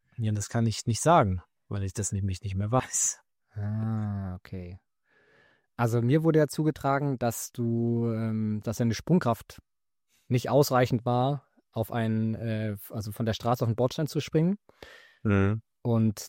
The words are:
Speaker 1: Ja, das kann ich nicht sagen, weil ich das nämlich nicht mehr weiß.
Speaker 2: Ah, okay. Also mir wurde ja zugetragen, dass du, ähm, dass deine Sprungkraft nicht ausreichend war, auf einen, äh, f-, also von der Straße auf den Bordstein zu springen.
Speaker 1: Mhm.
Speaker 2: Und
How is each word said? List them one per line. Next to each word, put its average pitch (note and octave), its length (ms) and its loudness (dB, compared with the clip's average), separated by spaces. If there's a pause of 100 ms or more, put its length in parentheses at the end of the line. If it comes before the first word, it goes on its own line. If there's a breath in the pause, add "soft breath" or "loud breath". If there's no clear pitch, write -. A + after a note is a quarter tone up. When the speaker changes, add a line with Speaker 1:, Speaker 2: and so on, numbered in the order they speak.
(180)
Speaker 1:
Ja, G#2+ 140 0
das G#2 160 -2
kann A#2 180 0
ich A2 200 -2
nicht A2+ 160 0
sagen, A#2+ 400 4 (260)
weil G2+ 160 -4
ich F#2+ 100 -6
das - 200 -6
nämlich G2 280 -4
nicht F#2+ 140 -6
mehr G#2 160 -2
weiß. - 480 -2 (360)
Speaker 2:
Ah, G#2 800 -4
okay. F2+ 440 -12 (960 soft breath)
Also A#2 260 2
mir C#3 220 4
wurde D#3 160 4
ja D3+ 80 6
zugetragen, C#3+ 720 0
dass - 320 -2
du, A#2 640 0
ähm, A2 500 -2
dass A2+ 140 -4
deine A#2 160 2
Sprungkraft - 680 0 (680)
nicht B2 220 0
ausreichend B2+ 560 4
war, B2+ 420 0 (240)
auf A2+ 200 -4
einen, A2 440 0
äh, A2 380 -4
f-, - 180 -12
also G#2+ 200 -8
von A2 140 -4
der A2 80 0
Straße A#2+ 300 -2
auf A2+ 60 2
den A2+ 60 0
Bordstein C3 320 -2
zu - 120 -6
springen. E3 380 0 (680 loud breath)
Speaker 1:
Mhm. G2+ 380 2 (200)
Speaker 2:
Und A2 460 0